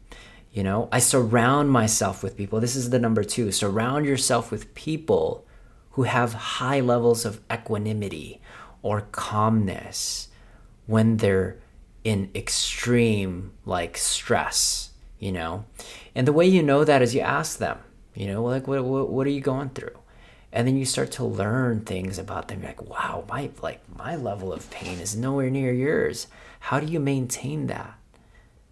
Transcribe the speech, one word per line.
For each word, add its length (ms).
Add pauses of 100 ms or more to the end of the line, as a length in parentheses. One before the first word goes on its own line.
(500)
You 120
know, 280
I 80
surround 720
myself 520
with 160
people. 220
This 160
is 120
the 100
number 240
two. 300
Surround 540
yourself 440
with 240
people 720 (460)
who 100
have 300
high 480
levels 440
of 160 (120)
equanimity 880 (420)
or 200 (100)
calmness 1160 (580)
when 320
they're 380 (460)
in 320
extreme, 1160 (120)
like, 320
stress, 960 (300)
you 100
know? 340 (500)
And 120
the 60
way 140
you 180
know 180
that 180
is 140
you 60
ask 380
them, 200 (360)
you 120
know, 160
like, 240
"What, 180
what, 240
what 180
are 40
you 100
going 300
through?" 260 (560)
And 140
then 100
you 80
start 280
to 120
learn 580
things 360
about 300
them. 120
You're 100
like, 120
"Wow, 460
my, 220 (120)
like, 180 (160)
my 200
level 360
of 180
pain 280
is 180
nowhere 320
near 240
yours. 540 (320)
How 220
do 60
you 120
maintain 680
that?" 280 (760)